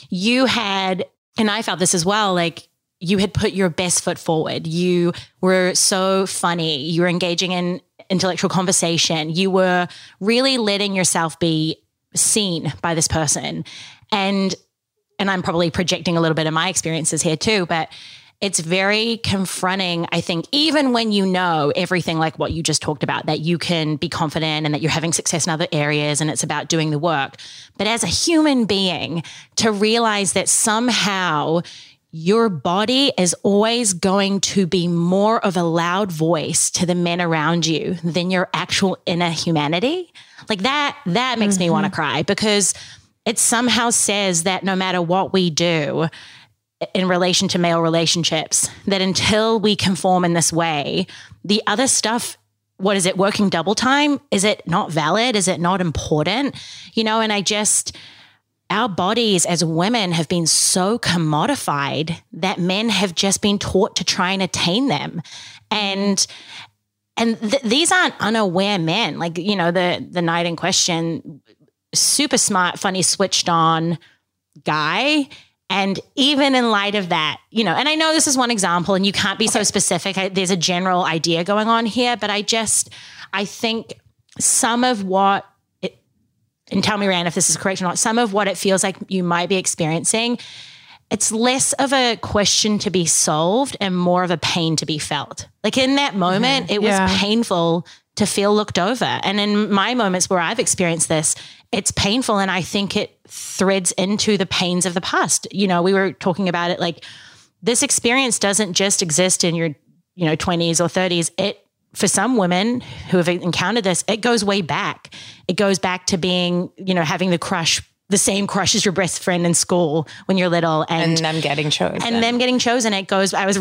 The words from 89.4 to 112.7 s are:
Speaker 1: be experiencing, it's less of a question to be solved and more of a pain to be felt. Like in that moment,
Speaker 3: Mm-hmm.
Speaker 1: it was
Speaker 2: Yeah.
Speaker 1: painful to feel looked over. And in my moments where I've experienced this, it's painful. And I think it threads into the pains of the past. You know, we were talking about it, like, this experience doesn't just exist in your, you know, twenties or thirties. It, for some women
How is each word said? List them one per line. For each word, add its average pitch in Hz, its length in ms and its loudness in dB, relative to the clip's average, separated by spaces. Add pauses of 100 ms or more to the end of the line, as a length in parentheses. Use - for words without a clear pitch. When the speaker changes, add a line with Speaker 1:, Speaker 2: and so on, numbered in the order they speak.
Speaker 1:
be 196 60 2
experiencing, 185 840 0 (720)
it's - 220 -2
less 247 420 0
of 269 180 0
a 247 260 2
question 208 640 0
to 202 120 -2
be 170 140 2
solved 175 760 2
and 185 160 0
more 180 260 2
of 180 80 -2
a 170 60 0
pain 160 380 0
to 151 100 -2
be 156 140 -4
felt. - 480 -6 (160)
Like 214 140 0
in 262 180 2
that 277 200 0
moment, 240 520 0
Speaker 3:
Mm-hmm. - 80 -2
Speaker 1:
it 208 80 0
was 208 80 2
Speaker 2:
Yeah. 190 280 2
Speaker 1:
painful 190 680 0 (300)
to 208 100 2
feel 202 260 2
looked 208 240 0
over. 202 280 0
And 160 340 -2
in 208 320 0
my 202 240 2
moments 190 340 0
where 185 100 2
I've 175 200 0
experienced 170 500 0
this, 156 240 0 (380)
it's - 180 -2
painful. 214 480 0
And 190 140 0
I 180 100 0
think 196 340 -4
it - 220 -4 (100)
threads 190 680 0
into 202 440 0
the 185 80 -2
pains 180 400 0
of 180 80 -2
the 180 80 -2
past. - 500 -2
You 196 160 0
know, 175 140 2
we 190 120 4
were 190 200 2
talking 190 340 -2
about 175 220 0
it, 175 100 -2
like, 170 240 -4 (600)
this 220 180 2
experience 254 560 0
doesn't 202 360 0
just 196 280 2
exist 180 420 2
in 170 120 2
your, 165 140 0 (440)
you 180 140 -2
know, 156 80 2
twenties 170 440 0
or 170 80 2
thirties. 175 520 0
It, 208 260 -4 (300)
for 208 120 0
some 226 300 2
women 196 440 2 (280)